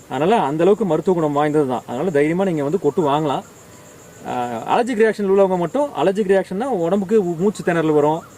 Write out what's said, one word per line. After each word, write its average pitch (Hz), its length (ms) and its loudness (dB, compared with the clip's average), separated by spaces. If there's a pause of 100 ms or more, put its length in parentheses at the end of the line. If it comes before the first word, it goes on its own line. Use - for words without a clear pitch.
(100)
அதனால 165 300 0
அந்த 156 220 -2
அளவுக்கு 202 220 2
மருத்துவ 170 300 0
குணம் 156 180 0
வாய்ந்தது 147 360 0
தான். 123 180 -4
அதனால 139 240 -4
தைரியமா 156 340 0
நீங்க 165 180 -2
வந்து 156 180 -2
கொட்டு 147 220 0
வாங்கலாம். 147 420 0 (800)
ஆஹ், 120 360 -6 (100)
அலர்ஜிக் 226 300 0
ரியாக்ஷன் 202 300 0
உள்ளவங்க 190 320 4
மட்டும், 285 240 -2 (120)
அலர்ஜிக் 190 320 2
ரியாக்ஷன்னா 190 320 0
உடம்புக்கு 196 580 0
மூ-, 175 140 -2
மூச்சு 180 260 -2
திணறல் 165 300 2
வரும், 151 300 2 (160)